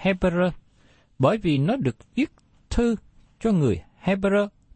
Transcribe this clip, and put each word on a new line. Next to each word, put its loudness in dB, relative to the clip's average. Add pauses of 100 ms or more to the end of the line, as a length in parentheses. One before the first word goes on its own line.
Hebrew, 0 (680)
bởi 2
vì 0
nó 0
được -6
viết -2 (380)
thư 0 (440)
cho -2
người 2 (220)
Hebrew, 0 (280)